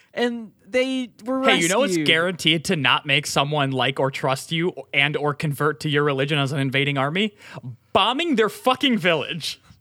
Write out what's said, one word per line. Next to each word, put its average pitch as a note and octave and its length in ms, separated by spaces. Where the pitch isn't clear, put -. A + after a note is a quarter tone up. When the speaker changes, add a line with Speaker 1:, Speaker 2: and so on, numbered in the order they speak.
Speaker 1:
and A#3 380
they B3+ 440
were C4 200
Speaker 2:
Hey, G3+ 160
you E3 80
know F#3+ 120
what's C4+ 100
Speaker 1:
rescued." E3 160
Speaker 2:
guaranteed E3 600
to F#3+ 100
not C3+ 300
make C#3+ 200
someone D3 440
like C3 300
or C3+ 100
trust C3+ 420
you E3 200
and C#3+ 240
or C#3+ 180
convert D3 460
to D#3+ 80
your D3 140
religion D3 360
as C#3 140
an B2+ 60
invading C#3 400
army? F3 380
Bombing C4 440
their G#3+ 120
fucking B3+ 500
village. D3+ 640